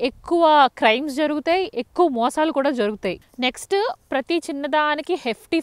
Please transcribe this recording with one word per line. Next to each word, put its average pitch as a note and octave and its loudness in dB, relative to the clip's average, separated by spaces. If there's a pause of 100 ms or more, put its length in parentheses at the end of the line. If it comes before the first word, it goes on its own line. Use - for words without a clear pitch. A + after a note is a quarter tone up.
(100)
ఎక్కువ E4+ 0 (360)
క్రైమ్స్ C4 0
జరుగుతాయి, D#4 -2 (140)
ఎక్కువ F4 2 (120)
మోసాలు D4+ 0
కూడా C#4 0
జరుగుతాయి. G#3 -4 (280)
నెక్స్ట్, - -4 (380)
ప్రతి E4 -2 (100)
చిన్నదానికి D4+ -2 (100)
హెఫ్టీ C4+ -4